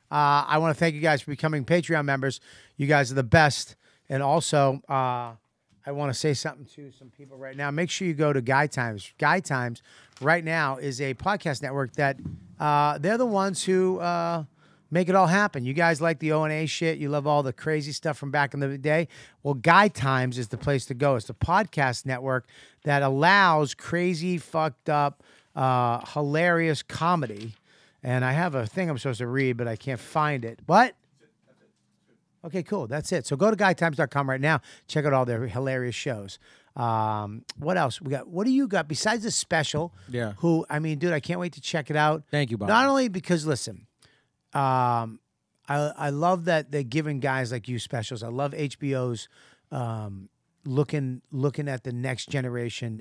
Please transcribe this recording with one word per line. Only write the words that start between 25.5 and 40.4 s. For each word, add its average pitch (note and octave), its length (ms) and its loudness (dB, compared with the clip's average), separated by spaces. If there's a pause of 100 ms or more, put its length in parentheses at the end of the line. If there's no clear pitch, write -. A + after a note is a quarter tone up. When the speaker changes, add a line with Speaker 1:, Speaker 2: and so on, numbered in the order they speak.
Speaker 1:
uh, B2 500 0 (100)
hilarious D#3+ 680 2
comedy. A#2 720 -2 (480)
And B2+ 220 0
I B2+ 80 0
have D#3+ 240 0
a A#2 100 -2
thing F3+ 240 -4
I'm C3+ 80 -4
supposed A#2+ 200 -4
to B2 80 -6
read, B2+ 300 0
but A#2 120 -4
I A2+ 80 -4
can't B2+ 240 -8
find D3 440 -2
it. A2+ 220 -12
What? G#3+ 280 6 (1500)
Okay, E3+ 180 -6
cool. F3+ 240 -4
That's D3 240 -6
it. E3 160 -2
So - 100 -2
go F#3+ 140 4
to A3 60 2
guytimes E3+ 400 2
dot D3 140 0
com C#3 200 -2
right C3 100 -2
now. D3+ 200 2 (260)
Check D3+ 180 -2
out D3 80 4
all C3 120 4
their A#2+ 240 -2
hilarious B2+ 480 -4
shows. G#2 420 -8 (380)
Um, A2 680 -2 (140)
what D#3+ 180 -2
else? D3 240 0
We C#3 100 -10
got, C3+ 180 -6
what F3+ 180 -4
do C4 60 2
you C4+ 160 2
got F3 180 0
besides G#3+ 380 -2
the A3+ 80 -4
special? D#3+ 600 -2 (160)
Speaker 2:
Yeah. A#2 300 -4
Speaker 1:
Who, E3 320 2